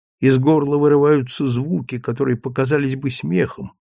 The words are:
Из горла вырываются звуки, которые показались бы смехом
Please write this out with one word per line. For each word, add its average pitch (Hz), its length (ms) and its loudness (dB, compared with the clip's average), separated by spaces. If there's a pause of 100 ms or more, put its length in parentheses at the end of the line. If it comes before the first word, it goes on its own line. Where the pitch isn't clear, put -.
(200)
Из 131 180 4
горла 147 400 2
вырываются 143 680 2
звуки, 131 540 -4
которые 123 380 -2
показались 135 580 -2
бы 135 140 -6
смехом - 760 -4